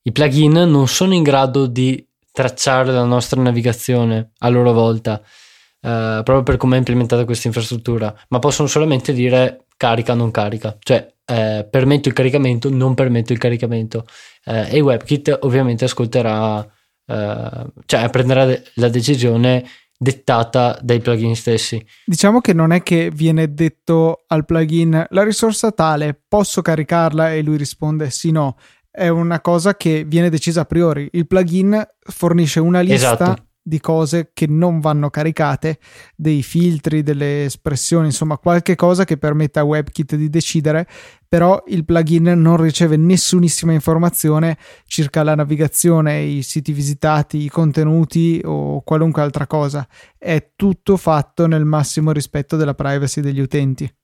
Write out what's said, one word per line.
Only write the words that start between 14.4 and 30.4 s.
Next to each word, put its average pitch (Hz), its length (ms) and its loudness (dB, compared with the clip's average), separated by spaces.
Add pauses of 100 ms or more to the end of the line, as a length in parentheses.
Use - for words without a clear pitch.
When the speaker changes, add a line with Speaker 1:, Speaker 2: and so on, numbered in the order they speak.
Speaker 1:
eh, 113 320 -2
e - 20 4
WebKit 139 600 0
ovviamente 127 440 0
ascolterà, 110 760 -2 (440)
eh, 113 580 -8 (200)
cioè 117 240 0
prenderà 127 360 2
de-, - 180 0 (120)
la 120 140 2
decisione 123 760 2 (320)
dettata 123 840 0
dai 120 180 0
plugin 113 360 0
stessi. 113 480 -4 (220)
Speaker 2:
Diciamo 208 360 2
che 202 120 2
non 160 180 4
è 175 120 2
che 170 280 0
viene 160 420 0
detto 165 760 0
al 156 180 0
plugin: 165 640 2
"La 196 140 2
risorsa 214 480 0
tale, 151 560 -2
posso 202 340 0
caricarla?" 160 720 0
E 156 80 -2
lui 151 160 -2
risponde: 151 540 -4
"Sì, - 200 -4
no." 147 260 -2 (340)
È 180 180 -4
una 170 320 0
cosa 175 340 0
che 156 300 -2
viene 170 240 2
decisa 160 320 -2